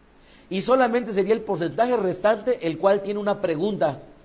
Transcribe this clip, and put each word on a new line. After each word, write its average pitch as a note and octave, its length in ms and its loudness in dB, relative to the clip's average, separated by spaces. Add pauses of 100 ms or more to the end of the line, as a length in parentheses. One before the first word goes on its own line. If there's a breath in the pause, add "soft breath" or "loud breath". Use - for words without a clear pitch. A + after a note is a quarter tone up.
(500 soft breath)
Y F#3 100 -2
solamente A#3 540 2
sería G3 180 2
el A#3 80 0
porcentaje G3+ 560 0
restante G3+ 680 0
el D#3+ 100 -2
cual G3 260 2
tiene G3+ 160 -4
una G3+ 220 -2
pregunta E3 640 -2 (220)